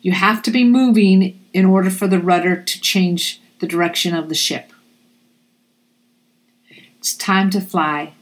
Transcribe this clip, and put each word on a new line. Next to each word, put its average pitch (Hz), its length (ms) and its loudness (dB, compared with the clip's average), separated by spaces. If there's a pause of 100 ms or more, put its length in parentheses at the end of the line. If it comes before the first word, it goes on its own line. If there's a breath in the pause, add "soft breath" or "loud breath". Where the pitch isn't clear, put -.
You 185 100 -2
have 202 320 0
to 226 80 -2
be 247 120 2
moving 214 760 4 (120)
in 190 140 2
order 190 240 4
for 190 180 -4
the 185 120 2
rudder 175 420 0
to - 200 -10
change 175 600 -2 (180)
the 175 80 -6
direction 240 460 -2
of 160 160 -6
the 160 60 -6
ship. - 360 -6 (2250 soft breath)
It's - 160 -8
time 190 360 0
to 196 100 -2
fly 151 600 -6